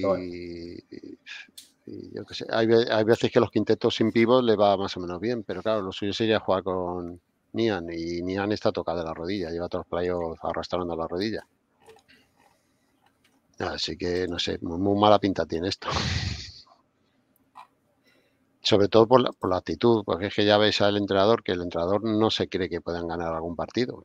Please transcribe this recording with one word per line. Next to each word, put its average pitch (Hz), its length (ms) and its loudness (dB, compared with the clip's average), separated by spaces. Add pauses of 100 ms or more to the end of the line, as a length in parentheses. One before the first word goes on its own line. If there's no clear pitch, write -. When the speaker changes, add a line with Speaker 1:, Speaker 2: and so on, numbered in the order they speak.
Speaker 1:
Pero 98 80 0
bueno. 92 140 -2
Speaker 2:
y, 87 600 -12 (1000)
y - 280 -14
yo 104 120 -10
qué - 80 -16
sé, - 160 -10
hay 113 160 2
ve-, 117 240 6
hay 110 140 2
veces 113 280 4
que 127 80 6
los 110 100 4
quintetos 110 440 2
sin 110 180 2
pivot 120 320 6
le 113 120 4
va 101 200 6
más 92 220 -4
o - 20 -6
menos 87 200 -6
bien, 113 220 -4
pero 92 200 -8
claro, 110 180 0
lo 95 120 -6
suyo 101 200 -4
sería 110 280 2
jugar 95 220 0
con 90 580 -6 (320)
Nian, 107 380 0
y 85 320 -6
Nian 98 300 -2
está 104 180 0
tocado 85 280 -4
de 85 60 -6
la 80 80 -6
rodilla, 82 380 -6
lleva 85 180 -6
todos 85 160 -8
los - 60 -20
playoffs 87 540 -4
arrastrando 85 500 -6
la 80 140 -6
rodilla. 95 360 -6 (2250)
Así 80 380 -6
que, 87 320 -2
no 85 100 -6
sé, 87 240 -4
muy, 85 160 -6
muy 101 200 2
mala 104 200 8
pinta 98 280 0
tiene 85 220 -4
esto. - 220 -6
<laughs> - 80 -2 (2750)
Sobre 101 260 4
todo 110 200 6
por 127 120 6
la, - 120 0
por - 180 -4
la 92 60 0
actitud, 101 480 0
porque 90 220 -4
es 98 80 -8
que 104 100 0
ya 104 140 6
ves 104 220 2
al 104 160 2
entrenador, 101 460 2
que 98 100 -4
el 90 100 -2
entrenador 87 420 -2
no 110 260 2
se 117 180 -2
cree 92 200 -4
que 85 120 -6
puedan 85 280 -6
ganar 82 260 -6
algún 82 220 -6
partido. 110 480 -4